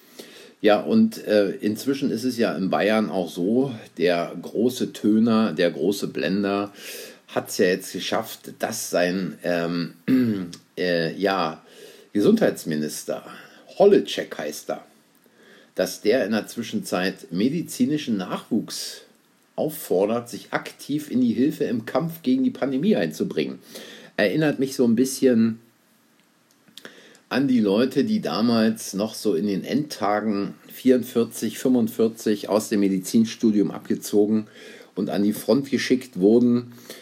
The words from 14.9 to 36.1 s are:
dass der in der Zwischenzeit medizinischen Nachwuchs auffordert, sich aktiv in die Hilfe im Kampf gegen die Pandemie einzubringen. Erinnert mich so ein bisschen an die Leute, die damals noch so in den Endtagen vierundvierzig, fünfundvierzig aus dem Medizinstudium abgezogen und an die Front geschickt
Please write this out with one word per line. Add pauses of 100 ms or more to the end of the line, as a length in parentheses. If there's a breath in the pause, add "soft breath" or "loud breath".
dass
der
in
der
Zwischenzeit
medizinischen
Nachwuchs (540)
auffordert,
sich
aktiv
in
die
Hilfe
im
Kampf
gegen
die
Pandemie
einzubringen. (580 loud breath)
Erinnert
mich
so
ein
bisschen (1700 loud breath)
an
die
Leute,
die
damals
noch
so
in
den
Endtagen (120)
vierundvierzig,
fünfundvierzig
aus
dem
Medizinstudium
abgezogen (480 loud breath)
und
an
die
Front
geschickt